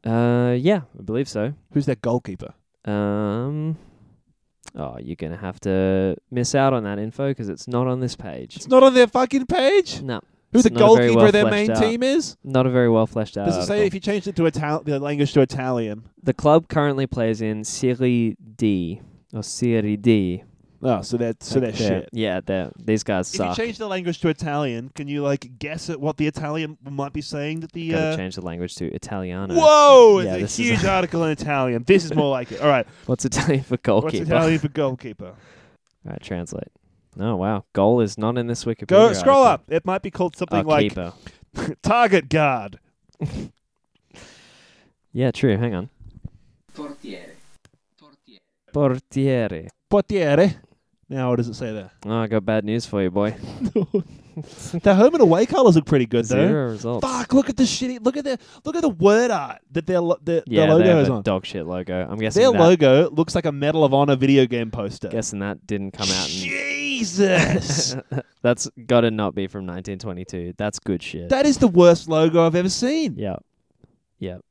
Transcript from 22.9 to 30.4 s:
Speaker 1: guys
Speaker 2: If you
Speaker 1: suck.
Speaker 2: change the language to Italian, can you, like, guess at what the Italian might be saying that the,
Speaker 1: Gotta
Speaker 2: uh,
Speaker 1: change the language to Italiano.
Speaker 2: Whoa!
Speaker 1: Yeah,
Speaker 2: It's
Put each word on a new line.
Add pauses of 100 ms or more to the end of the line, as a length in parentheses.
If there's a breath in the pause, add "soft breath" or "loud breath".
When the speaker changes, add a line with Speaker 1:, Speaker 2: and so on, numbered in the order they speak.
Speaker 1:
guys
Speaker 2:
If
you
Speaker 1:
suck.
Speaker 2:
change
the
language
to
Italian,
can
you,
like,
guess
at
what
the
Italian (120)
might
be
saying
that
the,
Speaker 1:
Gotta
Speaker 2:
uh,
Speaker 1:
change
the
language
to
Italiano.
Speaker 2:
Whoa!
Speaker 1:
Yeah,
Speaker 2:
It's